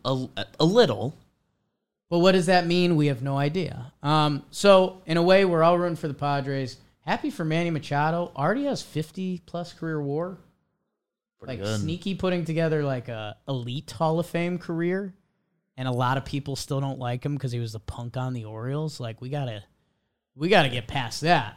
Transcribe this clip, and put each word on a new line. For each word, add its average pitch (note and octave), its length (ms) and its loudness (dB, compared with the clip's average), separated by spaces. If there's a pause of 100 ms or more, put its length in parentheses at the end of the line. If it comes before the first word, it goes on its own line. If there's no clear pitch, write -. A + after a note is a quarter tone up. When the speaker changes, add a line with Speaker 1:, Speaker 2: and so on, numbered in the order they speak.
Speaker 1:
a, B2+ 240 -2 (320)
a D#3+ 60 6
little. D#3+ 500 4 (920)
Speaker 2:
But E3+ 80 0
what F3+ 140 6
does F#3 160 4
that F3+ 180 6
mean? F3 300 4
We D3+ 120 4
have C3 140 -2
no C#3 160 -2
idea. D3 640 -4
Um, D3 480 2
so, F#3 560 6
in E3 120 0
a E3+ 40 4
way, F#3+ 240 6
we're E3+ 160 2
all F3 160 6
rooting F3 180 -2
for E3 120 -6
the C#3 80 -6
Padres. C#3 600 -4 (240)
Happy A3+ 280 -4
for F3+ 160 -6
Manny E3 240 0
Machado. D#3+ 680 -2
Already G3+ 280 0
has C#4 180 -2
fifty F3+ 640 -8
plus E3+ 260 -10
career D#3 300 -6
war. D#3+ 380 -6 (960)
Speaker 1:
Pretty C3 200 -10
Speaker 2:
Like, F#2+ 60 -8
Speaker 1:
good. G#2+ 180 -2
Speaker 2:
sneaky F3 340 -4
putting F3+ 280 -2
together, D#3 400 0
like, C3 240 -4
a A2 300 -10 (100)
elite B2+ 440 -6
Hall D#3+ 280 0
of E3 60 -2
Fame F3 320 -2
career. F3 560 -4 (640)
And C3 100 -6
a C3 40 0
lot B2 260 0
of C3 80 -6
people C#3 300 -6
still C#3 260 -4
don't C3+ 160 -4
like B2 260 -6
him C#3+ 140 -2
'cause C3 140 -6
he A#2+ 80 -4
was A#2 140 -6
the A2 60 -12
punk A#2+ 380 -10
on B2+ 160 -4
the A#2 120 -8
Orioles. C3+ 540 -6
Like, A2+ 220 -10
we B2+ 80 -10
gotta, B2+ 340 -6 (720)
we D3 140 0
gotta F3 200 6
get A#2+ 180 -6
past B2 340 -6
that. D3 360 2